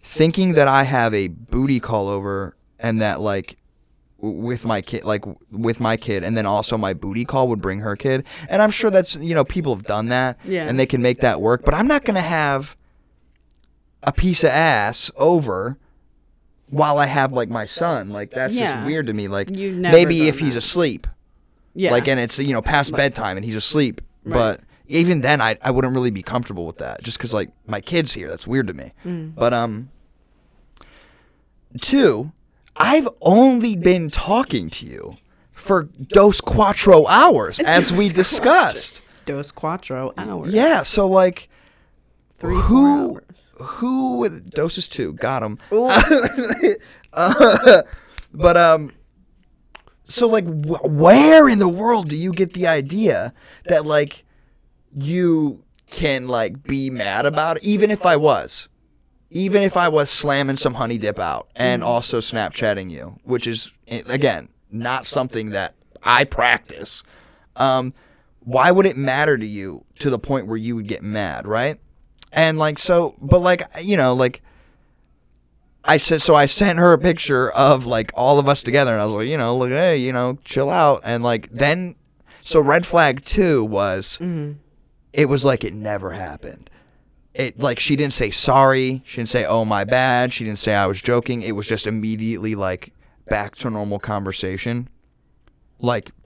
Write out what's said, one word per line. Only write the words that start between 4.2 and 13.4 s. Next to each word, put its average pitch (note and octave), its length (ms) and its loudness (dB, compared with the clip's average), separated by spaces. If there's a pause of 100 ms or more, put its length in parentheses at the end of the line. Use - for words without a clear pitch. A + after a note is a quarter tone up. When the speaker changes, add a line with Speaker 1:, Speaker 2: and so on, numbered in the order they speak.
Speaker 1:
w-, G2+ 180 -8
with A#2 280 -8
my G#2+ 160 -2
kid, - 220 -10
like, G#2 180 -4
w-, - 160 -14 (120)
with A2+ 300 -4
my A2+ 160 0
kid, G2+ 260 -6
and G#2+ 140 -4
then G#2+ 80 -2
also G#2 320 -2
my G2 180 -4
booty G2 300 -8
call C3 240 -2
would A2 140 -4
bring G2 180 -6
her G#2 160 -6
kid. C3 280 -2 (240)
And G#3 140 0
I'm G#3+ 80 4
sure G#3+ 200 -2
that's, F#3 260 2
you E3 180 -6
know, D3+ 100 2
people D3+ 300 -4
have G2+ 120 -10
done G#2+ 220 -4
that, B2+ 360 -2
Speaker 2:
Yeah. F3 220 -6
Speaker 1:
and B2+ 120 -2
they C3 80 2
can B2+ 160 -2
make B2 180 0
that G#2 200 2
work. A#2 240 0
But C#3+ 100 2
I'm G3+ 120 0
not C#4+ 180 0
gonna G3 160 0
have D3 560 -4 (1300)